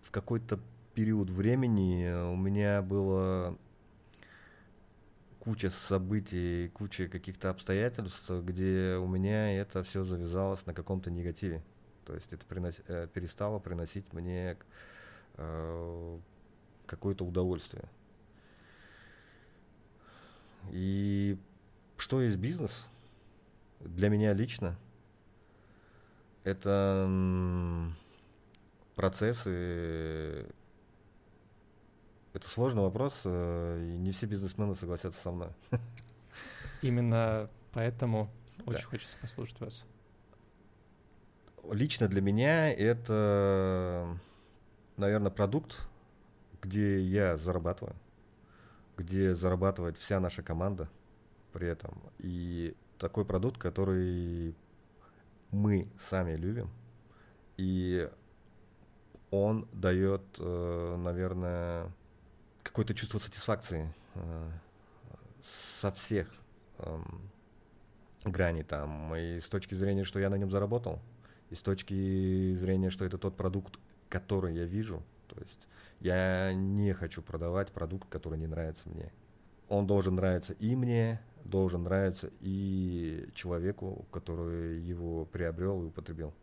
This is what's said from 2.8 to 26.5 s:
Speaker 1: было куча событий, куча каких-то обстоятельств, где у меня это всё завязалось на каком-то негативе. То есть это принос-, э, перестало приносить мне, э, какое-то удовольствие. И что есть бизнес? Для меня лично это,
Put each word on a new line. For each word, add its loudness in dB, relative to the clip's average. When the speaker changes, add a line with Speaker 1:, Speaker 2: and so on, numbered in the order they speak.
Speaker 1:
было 2
куча -2
событий, 0
куча -6
каких-то -6
обстоятельств, -2
где 2
у -2
меня 2
это -4
всё -4
завязалось -2
на -8
каком-то -4
негативе. -4
То -10
есть -12
это -14
принос-, -6
э, -6
перестало -4
приносить -6
мне, -4
э, -8
какое-то -4
удовольствие. -2
И 0
что 0
есть 4
бизнес? -4
Для 2
меня 6
лично 0
это, 4